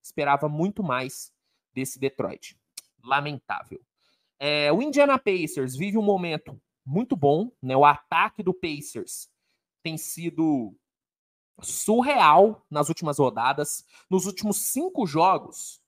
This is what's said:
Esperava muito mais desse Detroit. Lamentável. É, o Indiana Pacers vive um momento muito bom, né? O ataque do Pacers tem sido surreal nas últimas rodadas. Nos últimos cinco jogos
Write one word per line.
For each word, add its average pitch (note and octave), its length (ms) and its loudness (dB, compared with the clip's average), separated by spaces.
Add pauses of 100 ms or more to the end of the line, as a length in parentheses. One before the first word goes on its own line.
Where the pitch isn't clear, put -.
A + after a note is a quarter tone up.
Esperava C#3+ 460 0
muito E3+ 340 -2
mais C3 500 -6 (400)
desse C3 260 -8
Detroit. - 600 -6 (440)
Lamentável. C#3 760 -6 (580)
É, D3 340 2
o G3 100 4
Indiana C#4+ 360 4
Pacers D3 580 -2
vive G3 200 -4
um A3 60 2
momento F3 580 -2 (240)
muito G#3 320 -2
bom, D#3 340 2 (120)
né? C3 140 -2
O C#3 80 6
ataque E3+ 580 2
do F3+ 100 0
Pacers D3 760 -10 (540)
tem D#3+ 140 -8
sido D#3 760 -2 (840)
surreal G#3+ 1080 4
nas D3 180 0
últimas D#3 300 -4
rodadas. C3 680 0 (260)
Nos F3+ 160 0
últimos G3+ 300 -4 (160)
cinco E4 340 -2
jogos D#3+ 800 -2